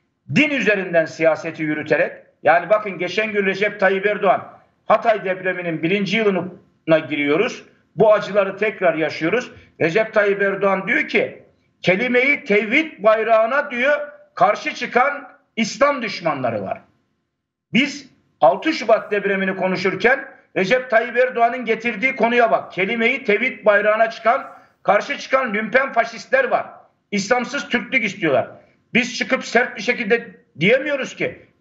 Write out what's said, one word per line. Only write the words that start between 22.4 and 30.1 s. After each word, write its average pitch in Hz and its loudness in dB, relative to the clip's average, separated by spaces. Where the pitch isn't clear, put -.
bak. 160 -2
Kelime-i 226 -2
tevhid 208 -2
bayrağına 214 4
çıkan, 262 -2
karşı 208 0
çıkan 262 -2
lümpen 233 0
faşistler 233 0
var. 208 0
İslamsız 240 -2
Türklük 233 -2
istiyorlar. 147 0
Biz 233 -2
çıkıp 254 -2
sert 240 0
bir 220 -12
şekilde 233 -2